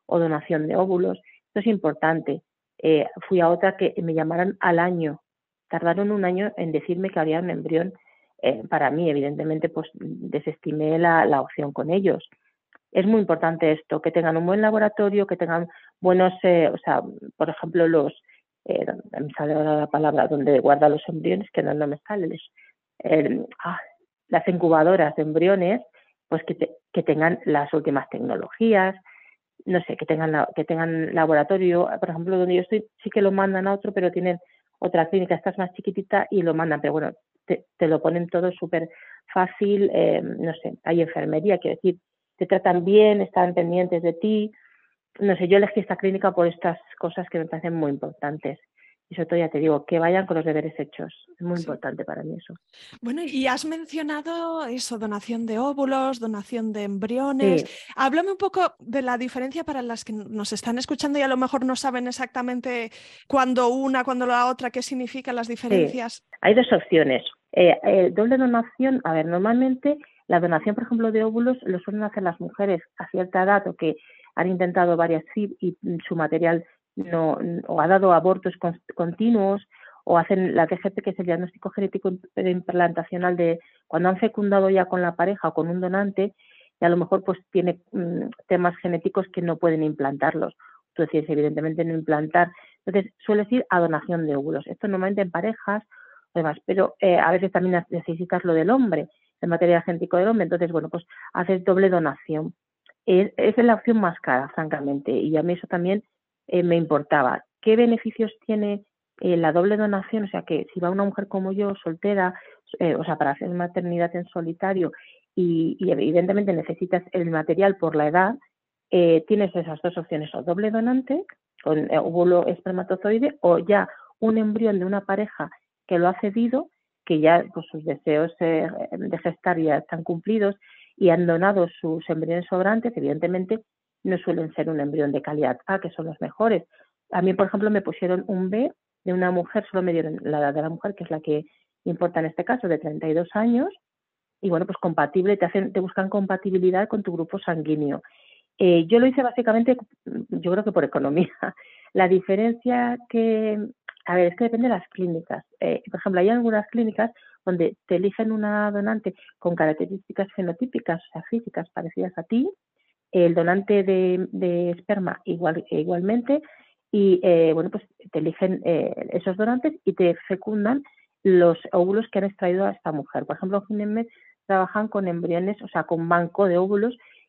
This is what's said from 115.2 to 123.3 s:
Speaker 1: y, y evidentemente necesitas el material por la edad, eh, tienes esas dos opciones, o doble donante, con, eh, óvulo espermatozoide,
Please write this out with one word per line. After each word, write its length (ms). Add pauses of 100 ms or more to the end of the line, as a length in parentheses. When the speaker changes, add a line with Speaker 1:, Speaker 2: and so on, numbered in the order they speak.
Speaker 1:
y, 440
y 120
evidentemente 640
necesitas 580
el 180
material 480
por 180
la 120
edad, 280 (560)
eh, 360
tienes 280
esas 260
dos 160
opciones, 380
o 80
doble 260
donante, 540 (400)
con, 280
eh, 80
óvulo 480
espermatozoide, 920